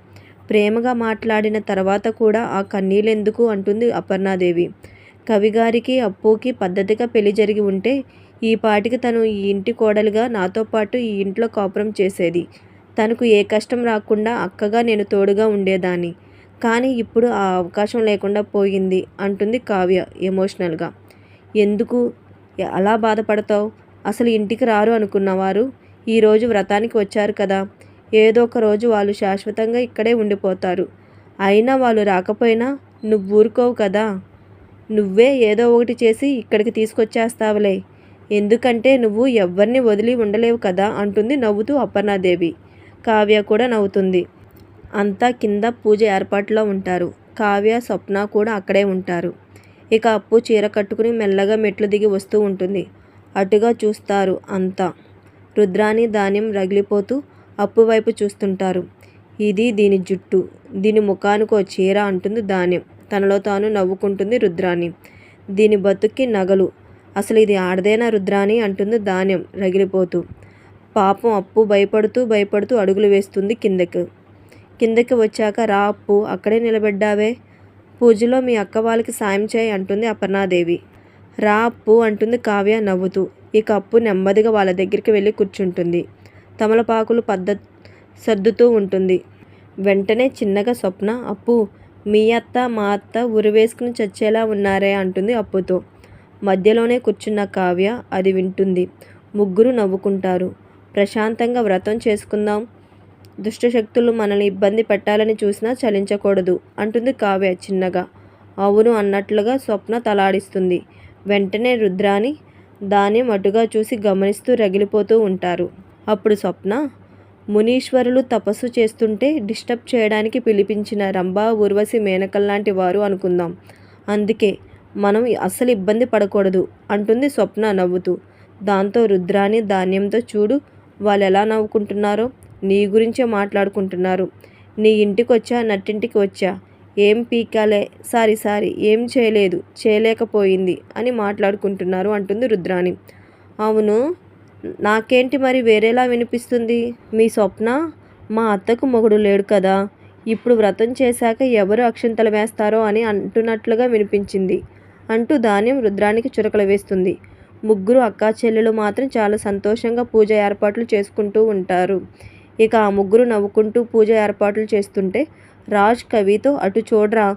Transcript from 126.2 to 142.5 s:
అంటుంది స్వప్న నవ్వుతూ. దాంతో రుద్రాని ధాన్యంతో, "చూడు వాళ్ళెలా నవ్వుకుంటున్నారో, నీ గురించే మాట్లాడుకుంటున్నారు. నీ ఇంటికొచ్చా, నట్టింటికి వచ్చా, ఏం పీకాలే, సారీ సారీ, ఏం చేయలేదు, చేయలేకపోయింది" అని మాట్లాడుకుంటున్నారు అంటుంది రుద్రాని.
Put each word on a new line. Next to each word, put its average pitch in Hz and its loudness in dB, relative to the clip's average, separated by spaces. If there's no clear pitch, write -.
అంటుంది 220 0
స్వప్న 214 -2
నవ్వుతూ. 185 0
దాంతో 196 0
రుద్రాని 202 0
ధాన్యంతో, 196 -2
"చూడు 220 -2
వాళ్ళెలా 202 2
నవ్వుకుంటున్నారో, 214 -2
నీ 196 2
గురించే 220 0
మాట్లాడుకుంటున్నారు. 196 -2
నీ 214 4
ఇంటికొచ్చా, 226 0
నట్టింటికి 214 -4
వచ్చా, 196 -2
ఏం 208 4
పీకాలే, 220 0
సారీ 226 0
సారీ, 208 -2
ఏం 214 2
చేయలేదు, 214 0
చేయలేకపోయింది" 214 0
అని 247 -4
మాట్లాడుకుంటున్నారు 202 -2
అంటుంది 208 -2
రుద్రాని. 180 -2